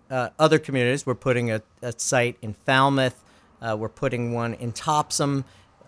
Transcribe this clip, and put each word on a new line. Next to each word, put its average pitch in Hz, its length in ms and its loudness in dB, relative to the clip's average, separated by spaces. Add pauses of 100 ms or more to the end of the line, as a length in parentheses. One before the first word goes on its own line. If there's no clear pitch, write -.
(120)
uh, 127 260 -2
other 156 220 6
communities. 131 460 0
We're 123 100 0
putting 120 340 0
a, 110 120 -2 (200)
a 120 140 -8
site 123 460 0
in 107 140 -8
Falmouth. 135 680 2 (380)
Uh, 113 180 -4
we're 110 100 -6
putting 120 440 -4
one 117 200 -4
in 120 180 -8
Topsham, 147 720 -2 (440)